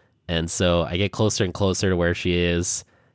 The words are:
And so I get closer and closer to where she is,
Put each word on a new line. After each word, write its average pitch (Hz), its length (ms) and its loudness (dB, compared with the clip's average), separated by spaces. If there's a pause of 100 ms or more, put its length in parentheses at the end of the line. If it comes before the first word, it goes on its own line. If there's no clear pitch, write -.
(280)
And 85 240 -2
so 87 320 2
I 87 140 -4
get 98 160 -2
closer 107 320 0
and 90 80 -4
closer 95 380 0
to 92 40 2
where 87 180 2
she 87 240 -2
is, 87 460 0 (320)